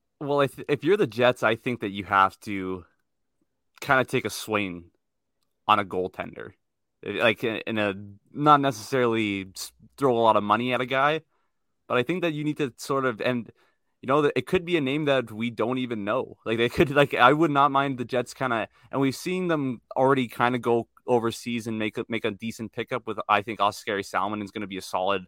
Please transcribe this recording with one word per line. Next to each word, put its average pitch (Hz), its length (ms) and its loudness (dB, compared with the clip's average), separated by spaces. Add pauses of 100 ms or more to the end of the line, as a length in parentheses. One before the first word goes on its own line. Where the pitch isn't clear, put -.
(200)
Well, 143 220 0
if, 135 260 -2
if 143 160 0
you're 190 140 4
the 196 80 2
Jets, 120 360 2
I 113 140 2
think 123 240 -4
that 107 100 -4
you 98 140 -8
have 95 360 4
to 92 440 -6 (960)
kinda 131 240 2
take 127 200 -2
a 107 60 -2
swing 92 600 -6 (760)
on 107 120 6
a 101 60 -2
goaltender. 92 680 -8 (500)
Like, 104 400 0
in, 113 240 -4
in 113 120 -4
a, 104 160 0 (360)
not 147 300 4
necessarily 110 960 -2
s-, - 160 -12 (240)
throw 131 200 2
a 117 40 2
lot 110 160 8
of 104 60 2
money 113 320 0
at 120 80 0
a 127 40 -4
guy, 139 360 0 (680)
but 117 80 0
I 123 60 2
think - 180 -2
that 170 140 -2
you 147 100 -6
need 147 140 -2
to 135 180 -4
sort 135 300 -2
of, 110 160 -2
and, 120 280 -2 (520)
you 117 60 -10
know, 147 280 4
it 127 100 -2
could 180 200 0
be 175 100 0
a 151 60 2
name 143 240 0
that 127 260 0
we 110 160 -4
don't 117 300 -2
even 120 260 -4
know. 110 400 -4
Like, 113 140 0
they 117 100 2
could, - 220 2
like, 143 240 4
I 120 180 8
would 156 180 2
not 139 220 4
mind 139 240 0
the 120 80 -6
Jets 123 300 -4
kinda, 120 340 -2 (240)
and 135 80 -2
we've 135 160 0
seen 185 320 -4
them 139 320 -2 (160)
already 131 320 4
kinda 123 300 0
go 117 280 0 (200)
overseas 117 600 0
and 113 120 -6
make 107 180 -4
a, 117 140 -6
make 117 160 -4
a 110 40 0
decent 110 420 -10
pickup 120 340 -8
with, 107 200 -8
I 104 140 4
think 101 200 -6
Oskari 101 420 0
Salminen 101 420 -4
is 92 60 -12
gonna 104 160 -10
be 95 100 -10
a 90 60 -8
solid, 92 460 -4